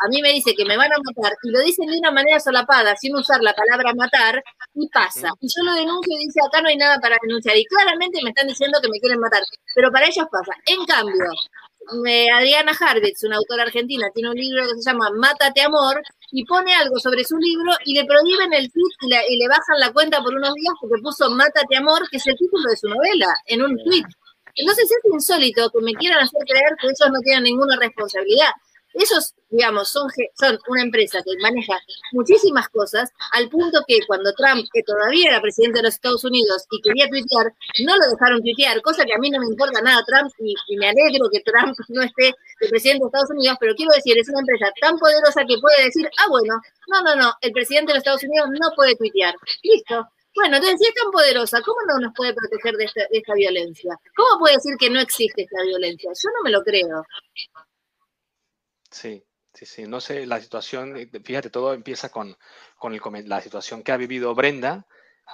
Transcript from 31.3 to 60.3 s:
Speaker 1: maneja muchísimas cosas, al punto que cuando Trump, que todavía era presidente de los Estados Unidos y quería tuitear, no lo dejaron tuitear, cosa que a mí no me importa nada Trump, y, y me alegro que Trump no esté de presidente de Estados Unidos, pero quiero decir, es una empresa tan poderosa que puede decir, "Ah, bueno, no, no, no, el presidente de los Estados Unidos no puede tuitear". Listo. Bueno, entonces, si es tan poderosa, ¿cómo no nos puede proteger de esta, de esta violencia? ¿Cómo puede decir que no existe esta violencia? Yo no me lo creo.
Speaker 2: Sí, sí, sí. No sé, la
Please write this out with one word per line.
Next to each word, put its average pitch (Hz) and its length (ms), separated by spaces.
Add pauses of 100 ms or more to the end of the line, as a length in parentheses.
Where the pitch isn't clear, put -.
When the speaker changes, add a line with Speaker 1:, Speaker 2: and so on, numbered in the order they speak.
Speaker 1:
maneja 220 400 (320)
muchísimas 277 560
cosas, 220 420 (220)
al 233 160
punto 320 400
que 226 180
cuando 196 280
Trump, 254 360
que 233 120
todavía 240 480
era 233 100
presidente 226 380
de 277 60
los 226 100
Estados 247 300
Unidos 226 460
y 214 120
quería 254 260
tuitear, 240 460 (320)
no 330 100
lo 302 140
dejaron 247 320
tuitear, 233 400
cosa 311 240
que 233 80
a 214 40
mí 277 120
no 277 100
me 247 60
importa 233 340
nada 240 240
Trump, 269 340
y, 214 160 (140)
y 202 80
me 202 140
alegro 262 420
que 202 80
Trump 247 340 (140)
no 247 140
esté 254 320 (260)
de 440 80
presidente 262 360
de - 20
Estados 277 240
Unidos, 262 280
pero 220 160
quiero 311 200
decir, 262 240
es 233 100
una 277 120
empresa 233 380
tan 320 200
poderosa 302 500
que 247 80
puede 277 280
decir, 311 220 (120)
"Ah, 392 100
bueno, 226 320 (280)
no, 381 140
no, 311 140
no, 254 240
el 247 120
presidente 285 400
de - 20
los 262 80
Estados 269 220
Unidos 294 260 (100)
no 330 160
puede 269 200
tuitear". 190 380 (280)
Listo. 233 440 (280)
Bueno, 349 220
entonces, 359 240
si 427 80
es 453 60
tan 466 160
poderosa, 247 500
¿cómo 453 260
no 285 120
nos 233 160
puede 247 180
proteger 220 440
de 214 80
esta, 208 180
de 214 160
esta 214 160
violencia? 175 640 (180)
¿Cómo 440 220
puede 311 180
decir 277 220
que 254 100
no 247 100
existe 202 440
esta 185 200
violencia? 180 480
Yo 381 200
no 480 120
me 277 80
lo 196 120
creo. 175 420 (1900)
Speaker 2:
Sí, 107 320 (300)
sí, - 140
sí. 110 200
No 120 140
sé, 139 260
la 117 140